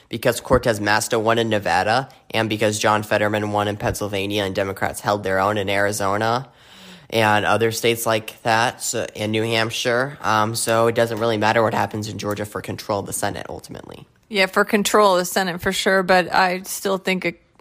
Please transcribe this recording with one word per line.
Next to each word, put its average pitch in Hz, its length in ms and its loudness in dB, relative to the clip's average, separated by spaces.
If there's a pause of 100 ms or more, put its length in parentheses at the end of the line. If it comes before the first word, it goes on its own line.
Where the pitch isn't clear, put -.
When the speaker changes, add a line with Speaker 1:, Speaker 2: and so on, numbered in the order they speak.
Speaker 1:
because 123 320 -2
Cortez 123 400 0
Masto 107 400 0
won 113 180 2
in 117 120 0
Nevada, 101 580 0 (220)
and 110 180 0
because 107 300 0
John 107 240 2
Fetterman 104 500 0
won 104 160 0
in 101 80 -4
Pennsylvania, 101 680 -2
and 95 100 -4
Democrats 98 460 -4
held 104 240 -2
their 95 140 0
own 104 200 2
in 98 100 -4
Arizona 104 800 0 (600)
and 107 340 2
other 107 260 2
states 117 360 0
like 110 380 -2
that, 117 380 0
so, 107 220 -4 (100)
and 107 160 -4
New 110 120 0
Hampshire. 117 800 -2
Um, 107 320 2
so 113 320 2
it 113 80 2
doesn't 113 240 0
really 113 180 0
matter 110 260 2
what 110 120 2
happens 107 340 -4
in 104 80 -12
Georgia 104 300 -6
for 95 160 -10
control 101 380 -6
of 92 60 -10
the 95 60 -10
Senate, - 380 -6
ultimately. - 560 -16 (240)
Speaker 2:
Yeah, 196 160 2
for 202 180 2
control 202 520 4
of - 20 4
the 180 80 0
Senate, 180 340 -2
for 196 120 -2
sure, 190 300 2
but 180 320 4
I 185 280 2
still 196 340 -4
think 185 300 -2
it 170 160 -6 (180)